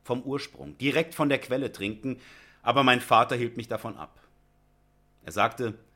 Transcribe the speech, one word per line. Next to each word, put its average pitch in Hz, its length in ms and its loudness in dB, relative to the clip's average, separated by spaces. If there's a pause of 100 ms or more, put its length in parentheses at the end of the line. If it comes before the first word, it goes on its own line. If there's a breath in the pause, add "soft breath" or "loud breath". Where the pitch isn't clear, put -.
vom 123 180 -4
Ursprung, 135 560 -10
direkt 143 380 0
von 151 120 2
der 139 120 2
Quelle 127 320 -4
trinken, 113 500 -8 (400 loud breath)
aber 127 220 4
mein 123 180 6
Vater 120 340 4
hielt 120 220 -4
mich 113 100 -10
davon - 300 -8
ab. - 220 -18 (1040)
Er 82 80 -14
sagte, 110 420 0 (220)